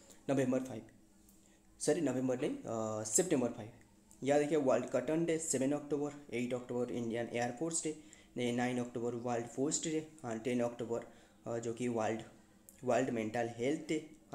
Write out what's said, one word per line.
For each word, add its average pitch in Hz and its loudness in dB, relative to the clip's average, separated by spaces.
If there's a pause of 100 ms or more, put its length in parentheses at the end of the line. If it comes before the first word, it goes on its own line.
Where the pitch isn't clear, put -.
(300)
November 131 2
five, 113 -6 (1000)
Sorry 151 2
November 131 2
नहीं, 214 0
अ, 110 -2
September 170 4
फ़ाइव। 117 -6 (540)
याद 143 6
रखिए 147 4
World 123 4
Cotton 156 2
Day 165 2
seven 135 0
अक्टूबर, 143 -4
एट 123 0
अक्टूबर 120 -2
Indian 117 -2
एयरफोर्स 123 -2
डे, 156 -2 (400)
नाइन 123 0
अक्टूबर 120 -2
World 120 -2
फोर्स 135 -2
Day, 156 -2 (180)
and 113 -4
ten 123 0
अक्टूबर, 117 -2 (480)
अ, 117 -2
जो 117 -4
कि 123 -2
World, 113 0 (640)
world 131 2
mental 113 0
health 143 0
डे, 151 -2 (260)